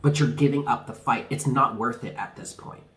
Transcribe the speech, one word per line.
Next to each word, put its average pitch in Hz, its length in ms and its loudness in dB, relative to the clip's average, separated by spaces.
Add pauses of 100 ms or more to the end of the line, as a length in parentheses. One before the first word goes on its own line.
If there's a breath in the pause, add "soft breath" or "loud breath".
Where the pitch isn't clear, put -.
But 147 180 4
you're 131 100 4
giving 143 380 2
up - 200 -2
the - 60 -12
fight. - 360 -2
It's - 160 -4
not 135 300 2
worth 117 280 -4
it 98 120 -10
at 98 200 -10
this - 180 -14
point. - 300 -16 (140)